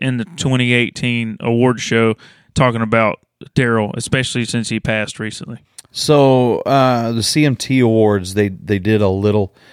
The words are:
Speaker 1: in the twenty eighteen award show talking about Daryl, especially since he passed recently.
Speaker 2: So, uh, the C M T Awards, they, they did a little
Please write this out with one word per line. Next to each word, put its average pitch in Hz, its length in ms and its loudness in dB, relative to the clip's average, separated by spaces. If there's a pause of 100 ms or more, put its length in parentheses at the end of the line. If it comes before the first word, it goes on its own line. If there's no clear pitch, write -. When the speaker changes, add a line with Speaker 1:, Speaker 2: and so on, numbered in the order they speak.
Speaker 1:
in 127 160 -4
the 113 80 -4
twenty 127 480 -2
eighteen 117 680 -2
award 120 400 2
show 113 360 0 (400)
talking 120 260 0
about 110 380 0 (360)
Daryl, 117 400 2
especially 123 480 -4
since 110 240 -4
he 113 140 -4
passed 107 360 -4
recently. 110 420 -12 (320)
Speaker 2:
So, 131 680 4
uh, 127 520 0
the 113 100 -2
C 151 220 0
M 135 100 2
T 131 240 -2
Awards, 107 540 2
they, 104 160 0
they 95 300 -4
did 104 220 2
a 101 60 2
little 98 480 0 (180)